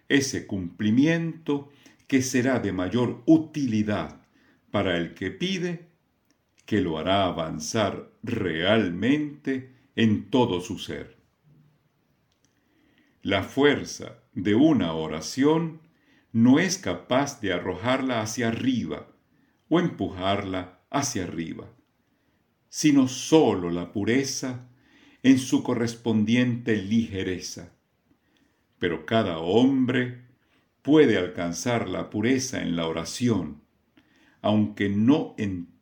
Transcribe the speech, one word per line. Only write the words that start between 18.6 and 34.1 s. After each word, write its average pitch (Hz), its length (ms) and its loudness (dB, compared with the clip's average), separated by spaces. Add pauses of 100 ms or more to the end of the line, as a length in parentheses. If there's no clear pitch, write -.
o 165 100 4
empujarla 95 1000 -4 (100)
hacia 104 340 -4
arriba, 82 480 -10 (960)
sino 139 400 4
solo 107 640 2
la 87 220 -6
pureza 127 760 -4 (540)
en 131 160 6
su 135 240 0
correspondiente 117 1120 0
ligereza. 95 1000 -4 (1040)
Pero 82 260 -2
cada 98 340 0
hombre 123 840 2 (580)
puede 135 380 6
alcanzar 90 720 -2
la 90 200 -6
pureza 107 540 -2
en 85 120 -4
la 85 120 -2
oración, 82 720 -4 (800)